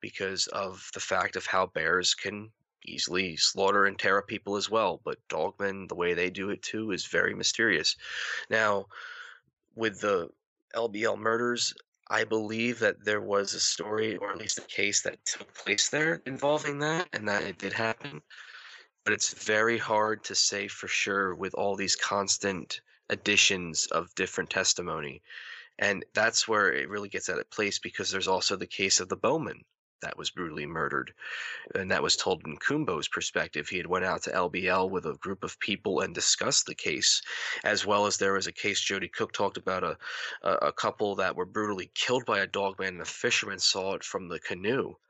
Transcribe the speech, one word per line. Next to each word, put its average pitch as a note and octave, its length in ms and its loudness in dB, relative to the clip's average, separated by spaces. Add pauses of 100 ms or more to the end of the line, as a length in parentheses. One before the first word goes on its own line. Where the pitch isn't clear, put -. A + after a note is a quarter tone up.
because F#2+ 460 -2
of F#2+ 480 -6
the F#2+ 60 -8
fact F#2+ 360 0
of F#2 80 -4
how F#2+ 220 2
bears F2+ 480 2
can G#2 360 -6 (360)
easily E2+ 500 -2
slaughter G2 480 4
and G2 140 0
tear G2 180 4
up G2+ 100 0
people G2+ 300 -4
as G2 140 -2
well. G2+ 340 2
But - 140 -4 (100)
dogmen, G2 600 -2
the F2 60 -8
way F2 200 2
they F2+ 160 2
do F#2+ 200 -4
it - 120 -6
too, A2 300 -4
is A2 120 -2
very F#2 300 2
mysterious. G2+ 640 2 (520)
Now, G#2+ 380 2 (880)
with G#2+ 260 -2
the G2 300 2 (440)
L A#2 140 0
B G#2+ 160 -2
L G2+ 140 0
murders, A#2 560 0 (340)
I A2 140 0
believe A2 560 0
that G#2+ 260 2
there G#2+ 160 2
was G2+ 320 2
a A#2 60 -4
story, G#2+ 580 0
or G2+ 140 -4
at G2 80 -6
least G#2+ 200 -4
a - 40 -10
case G2+ 400 0
that - 220 -6
took - 300 -6
place - 340 0
there D#3+ 360 0
involving C#3+ 540 0
that, D#3+ 340 0
and G#2+ 140 -4
that G#2 160 2
it F2+ 160 -6
did G2 140 -4
happen. C#3+ 500 -4 (800)
But G#2 100 4
it's - 200 0
very A2 440 4
hard G#2+ 440 2
to - 140 -6
say G2+ 320 2
for - 180 -10
sure G2 480 2
with F#2 200 -4
all G2 200 0
these G2 220 0
constant G2 840 0 (300)
additions F#2 760 2
of E2 280 -2
different F#2 360 -2
testimony. D#2+ 680 0 (600)
And G2+ 240 2 (100)
that's A2 320 4
where G#2 260 4
it C#2 160 -2
really G#2 200 -6
gets G2 200 -6
out E2+ 120 0
of - 100 -10
place, G2+ 300 0
because - 320 -4
there's F#2+ 160 -2
also F#2+ 260 2
the F#2 140 -4
case F#2+ 320 2
of F#2 80 -4
the F#2+ 80 0
Bowman C3 480 0 (380)
that - 160 -8
was D#2+ 120 -4
brutally D#2 360 -6
murdered. D2+ 480 -4 (600)
And F#2+ 160 0
that E2+ 120 4
was D#2 140 4
told F2+ 300 0
in D2+ 120 -8
Kumbo's C#3 500 0
perspective. - 580 -2
He F#2+ 120 -4
had E2 80 -4
went F2+ 180 2
out F2+ 200 0
to - 100 -4
L F2+ 160 2
B F#2 180 0
L F#2 220 4
with F2 160 -2
a D2+ 80 -2
group - 280 -6
of - 160 -8
people G2 420 0
and F2+ 140 -2
discussed - 520 2
the - 80 -8
case, - 480 2 (420)
as F#2+ 220 2
well G#2 180 6
as G2+ 140 2
there G2 160 4
was F#2 120 0
a E2+ 60 -6
case G2+ 260 -2
Jody F#2+ 300 -2
Cook - 240 -4
talked G2 240 0
about, F#2 260 -2
a, D#2+ 140 -2 (460)
a, - 100 2 (140)
a D2 60 2
couple G#2 440 0
that F#2 180 2
were F2+ 120 -2
brutally G#2 480 -2
killed B2 320 2
by G#2 140 2
a F#2+ 60 2
dog G2 320 0
man, F#2+ 120 -2
and F2 100 -8
the D#2+ 60 -6
fisherman G#2 520 0
saw F#2+ 360 2
it E2+ 100 -6
from F#2 240 -6
the E2+ 100 -6
canoe. G#2 540 -2 (180)